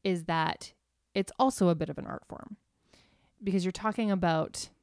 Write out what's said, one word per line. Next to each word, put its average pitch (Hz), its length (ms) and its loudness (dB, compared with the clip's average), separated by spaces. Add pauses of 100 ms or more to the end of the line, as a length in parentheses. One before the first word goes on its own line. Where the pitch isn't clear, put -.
is 180 220 0
that 160 480 -2 (400)
it's 196 240 0
also 254 320 4
a 170 60 6
bit 156 140 -4
of - 80 -8
an - 80 -10
art - 220 -10
form - 300 -14 (880)
because 190 220 2
you're 185 60 0
talking 214 400 -2
about 170 580 0 (140)